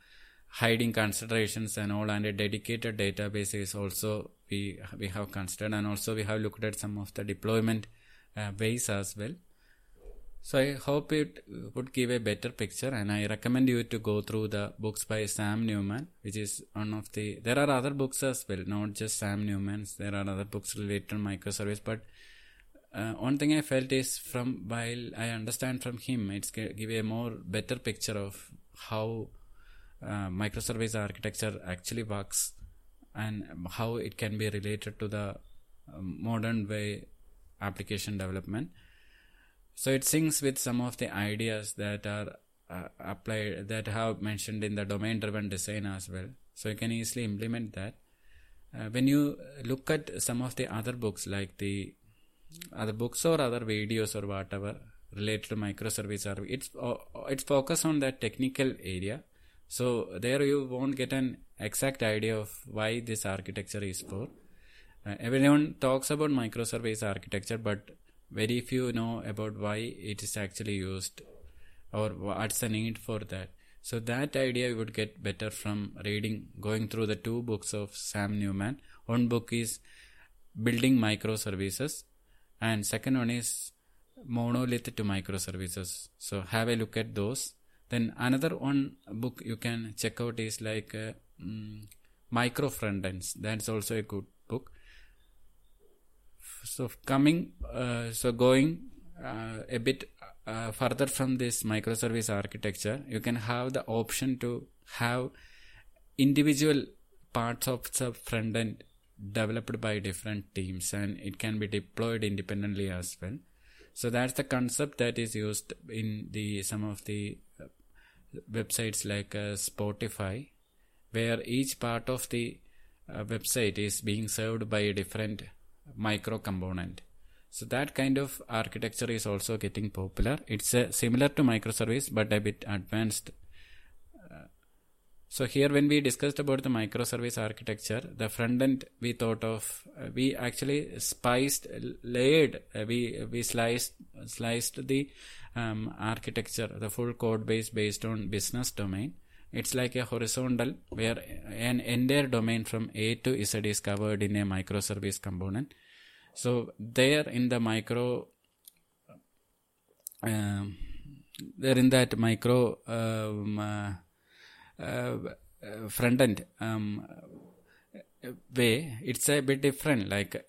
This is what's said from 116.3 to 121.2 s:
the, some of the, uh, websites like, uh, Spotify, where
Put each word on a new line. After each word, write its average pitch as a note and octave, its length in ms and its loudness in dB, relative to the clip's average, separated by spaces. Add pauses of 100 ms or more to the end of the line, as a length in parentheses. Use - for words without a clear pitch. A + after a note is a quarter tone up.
the, G#2 320 -2
some G#2 180 -2
of G#2 220 -4
the, G#2 340 -4 (220)
uh, C#2+ 60 -16 (840)
websites A2 540 -2
like, G2+ 320 -2
uh, G#2 180 -2
Spotify, G#2 960 -2 (600)
where A2+ 320 2